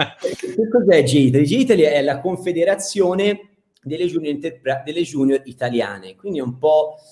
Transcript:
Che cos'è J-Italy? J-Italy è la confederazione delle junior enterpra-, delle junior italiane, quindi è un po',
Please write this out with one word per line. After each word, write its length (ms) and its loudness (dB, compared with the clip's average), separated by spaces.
Che 340 -4
cos'è 340 4
J-Italy? 400 4
J-Italy 400 2
è 180 4
la 180 -2
confederazione 1300 -2
delle 220 -4
junior 280 -4
enterpra-, 520 -6
delle 160 -4
junior 440 0
italiane, 680 -6
quindi 240 -8
è 20 -4
un 160 -6
po', 400 2